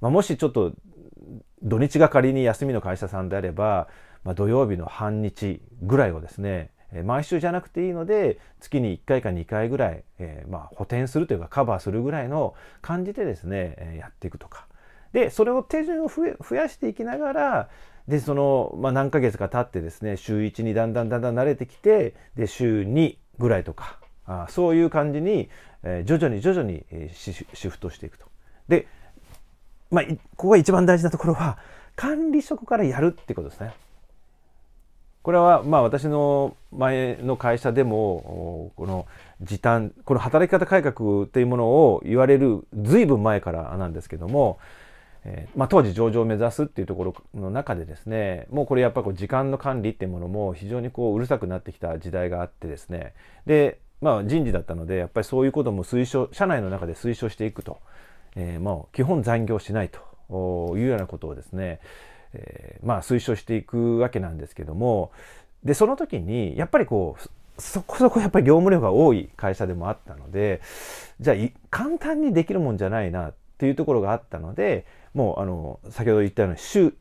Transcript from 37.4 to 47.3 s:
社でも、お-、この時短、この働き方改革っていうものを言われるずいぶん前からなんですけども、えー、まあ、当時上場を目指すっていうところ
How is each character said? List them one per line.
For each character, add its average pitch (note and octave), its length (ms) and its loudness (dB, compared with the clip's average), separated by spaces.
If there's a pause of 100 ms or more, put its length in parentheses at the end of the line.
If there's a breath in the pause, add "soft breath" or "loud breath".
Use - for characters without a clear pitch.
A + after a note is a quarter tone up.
社 A#2+ 140 0
で C3 120 4
も、 A2+ 120 0
お-、 E2+ 800 -4
こ E2+ 100 -8
の F#2 200 -6 (340 loud breath)
時 F#2+ 200 -8
短、 A#2 320 2 (120)
こ C3+ 100 2
の A#2+ 60 2
働 D#3 280 4
き - 20 2
方 F3+ 160 4
改 F#3+ 160 4
革 G#2+ 400 0
っ G2 60 -4
て - 120 2
い B2 40 6
う - 20 0
も B2 100 0
の A#2+ 100 2
を B2 380 6
言 A2 140 2
わ C3 80 6
れ C#3 120 8
る B2 360 2
ず A2 260 4
い A3 60 6
ぶ C#3 100 6
ん G#2 60 2
前 G#2+ 180 2
か F2 120 -6
ら D#2+ 240 -6
な F#2+ 100 -4
ん E2 60 -6
で D#2+ 80 -8
す - 80 -16
け E2 80 -12
ど E2 120 -8
も、 B2 300 2 (680 loud breath)
え F#2 300 -12
ー、 - 40 -4
ま B2+ 80 2
あ、 - 20 -4
当 F#3 140 8
時 G2+ 120 2
上 A2+ 160 2
場 A#2 120 2
を - 20 4
目 A2+ 100 0
指 A2+ 160 0
す D3+ 140 -2
っ - 20 -8
て - 140 -10
い F#2+ 40 -2
う - 20 -14
と F#2+ 100 -6
こ F2+ 80 -4
ろ F2+ 100 -4 (200)